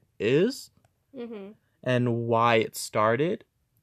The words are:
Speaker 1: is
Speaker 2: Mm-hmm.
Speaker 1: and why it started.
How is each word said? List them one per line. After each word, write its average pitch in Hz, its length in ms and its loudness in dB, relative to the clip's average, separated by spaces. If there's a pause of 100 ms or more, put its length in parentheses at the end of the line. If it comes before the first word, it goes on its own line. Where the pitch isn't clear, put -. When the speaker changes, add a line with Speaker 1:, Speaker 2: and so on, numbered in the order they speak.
(200)
Speaker 1:
is 156 520 0 (440)
Speaker 2:
Mm-hmm. 226 360 -14 (300)
Speaker 1:
and 123 460 0
why 117 280 4
it 110 200 0
started. 117 680 -2 (380)